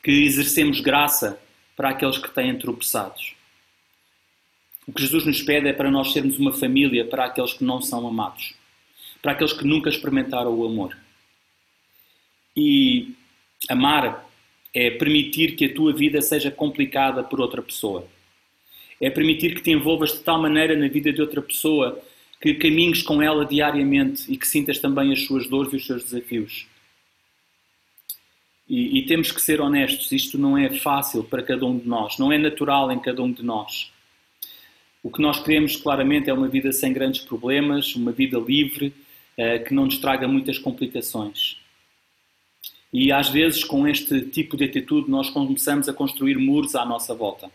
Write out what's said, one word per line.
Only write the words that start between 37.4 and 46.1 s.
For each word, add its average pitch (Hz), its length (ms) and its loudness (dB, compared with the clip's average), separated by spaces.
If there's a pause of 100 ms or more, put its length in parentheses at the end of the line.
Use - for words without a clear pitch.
uma 120 160 -2
vida 131 260 0
livre, 139 560 0 (420)
eh, 117 220 0
que 127 160 -4
não 139 120 4
nos 135 120 -2
traga 135 300 0
muitas 135 300 0
complicações. 120 960 -6 (1400)
E 135 200 4
às 139 160 2
vezes, 151 360 2
com 143 220 2
este 143 360 0
tipo 151 340 -4
de 139 80 2
atitude, 135 460 0
nós 135 200 0
começamos 143 580 -2
a 139 40 -4
construir 135 440 -2